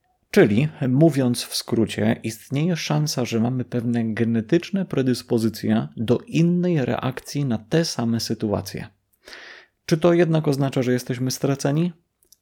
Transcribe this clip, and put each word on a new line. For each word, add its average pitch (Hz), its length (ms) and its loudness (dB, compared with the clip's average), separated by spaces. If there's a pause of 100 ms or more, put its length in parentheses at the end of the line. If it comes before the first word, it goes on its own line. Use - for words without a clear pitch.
(320)
Czyli, 139 360 4 (220)
mówiąc 131 540 2
w - 120 -10
skrócie, 110 680 0
istnieje 143 520 -2
szansa, 151 500 -2
że 113 140 -2
mamy 123 260 0
pewne 117 480 -2
genetyczne 117 720 0
predyspozycje 120 1040 0 (100)
do 117 200 2 (100)
innej 175 580 2
reakcji 135 600 -2
na 117 120 0
te 160 280 0
same 117 340 -2
sytuacje. 104 680 -4 (960)
Czy 165 120 2
to 170 160 4
jednak 160 340 2
oznacza, 139 360 0
że 123 80 2
jesteśmy 123 400 -2
straceni? 147 640 0 (480)